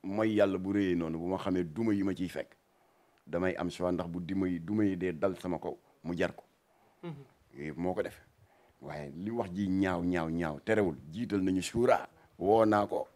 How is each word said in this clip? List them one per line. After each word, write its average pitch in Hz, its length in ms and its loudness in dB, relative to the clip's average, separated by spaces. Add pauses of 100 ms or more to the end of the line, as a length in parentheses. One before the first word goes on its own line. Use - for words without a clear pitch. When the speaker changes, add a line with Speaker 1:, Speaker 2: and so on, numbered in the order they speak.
Speaker 1:
mooy 107 340 0
yàlla 98 220 6
bu 95 140 -2
réyee 98 240 4
noonu, 82 220 -2
bu 85 100 -6
ma 92 100 -2
xamee 92 260 0
duma 110 300 -2
yi 101 80 0
ma 95 120 0
ciy 87 140 -4
fekk, - 280 -10 (680)
damay 87 300 0
am 87 140 -4
choix 90 220 -2
ndax 87 160 -2
bu 87 120 -6
duma 95 280 0
yi, 90 120 -2
duma 104 240 0
yi 95 120 2
dee 90 160 -2
dal 87 280 -2
sama 87 180 -2
kaw, 76 180 -6 (260)
mu 82 140 -6
jar 87 180 -2
ko. - 100 -20 (580)
Speaker 2:
Mhm. 170 120 -12 (400)
Speaker 1:
Yooyu 73 180 -8
yëpp 71 60 -10
moo 90 160 0
ko 101 80 -2
def. - 180 -8 (640)
Waaye 73 340 -10
li 98 140 -6
wax 113 240 -4
ji 98 140 0
ñaaw, 92 360 2
ñaaw, 87 260 2
ñaaw, 82 340 -2
terewul, 104 320 2 (140)
jiital 101 300 -2
nañu 92 220 2
shura, 117 460 2 (300)
woo 107 280 6
naa 104 200 4
ko. 92 300 -4